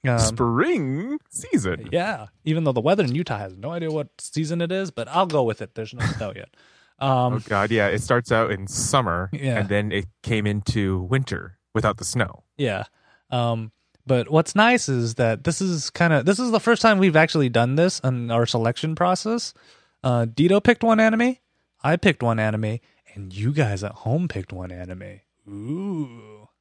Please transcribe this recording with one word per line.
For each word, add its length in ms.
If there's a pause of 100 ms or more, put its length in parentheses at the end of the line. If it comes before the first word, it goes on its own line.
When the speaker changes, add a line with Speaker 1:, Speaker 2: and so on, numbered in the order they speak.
Speaker 1:
Um, 140
Speaker 2:
Spring 960 (120)
season? 640
Speaker 1:
Yeah. 320 (180)
Even 220
though 80
the 80
weather 240
in 100
Utah 220
has 180
no 160
idea 180
what 200 (100)
season 400
it 100
is, 220
but 160
I'll 200
go 160
with 180
it. 140
There's 180
no 120
snow 300
yet. 140 (500)
Um, 360
Speaker 2:
Oh, 120
God, 240
yeah. 160
It 140
starts 280
out 220
in 160
summer, 640
Speaker 1:
Yeah. 280
Speaker 2:
and 100
then 240
it 140 (140)
came 240
into 580
winter 540 (160)
without 260
the 40
snow. 400 (140)
Speaker 1:
Yeah. 260 (480)
Um, 400 (340)
but 240
what's 260
nice 340
is 260
that 300
this 160
is 280
kinda, 320
this 160
is 140
the 80
first 220
time 160
we've 180
actually 320
done 280
this 260
in 280
our 160
selection 500
process. 580 (500)
Uh, 220
Dito 360
picked 220
one 160
anime, 380 (440)
I 140
picked 260
one 180
anime, 400 (360)
and 180
you 200
guys 320
at 80
home 340
picked 240
one 220
anime. 480 (260)
Ooh. 1000 (120)